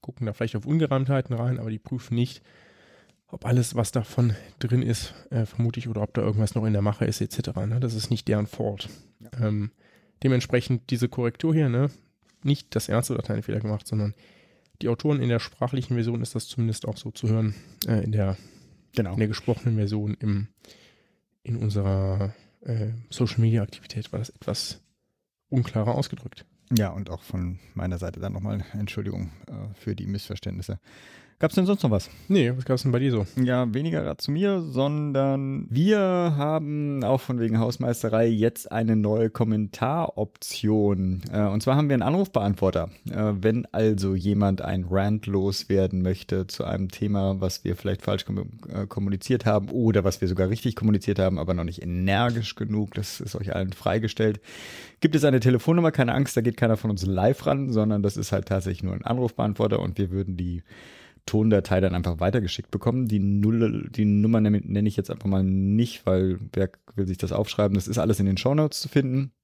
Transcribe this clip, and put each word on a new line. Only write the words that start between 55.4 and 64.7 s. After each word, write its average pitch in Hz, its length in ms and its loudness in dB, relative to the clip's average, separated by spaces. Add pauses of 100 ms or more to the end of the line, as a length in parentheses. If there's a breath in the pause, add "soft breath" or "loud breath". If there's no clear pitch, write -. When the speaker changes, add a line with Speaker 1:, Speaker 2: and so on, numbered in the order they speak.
Speaker 2:
Telefonnummer, 151 520 4
keine 123 220 2
Angst, 135 200 0
da 123 60 4
geht 117 160 0
keiner 113 220 4
von 110 120 -2
uns 98 140 -2
live 98 400 2
ran, 139 300 0
sondern 107 280 4
das 101 140 0
ist 101 160 -2
halt 98 140 0
tatsächlich 95 380 -2
nur 90 100 -2
ein 98 100 -8
Anrufbeantworter 110 760 0
und 90 180 -4
wir 98 120 0
würden 92 280 -4
die 87 240 -4 (640 loud breath)
Tondatei 107 520 4
dann 90 160 2
einfach 87 240 -2
weitergeschickt 101 500 0
bekommen. 120 380 0
Die 107 100 2
Null, 107 720 2
die 107 140 0
Nummer 104 360 4
nenn, 104 240 4
nenne 104 240 0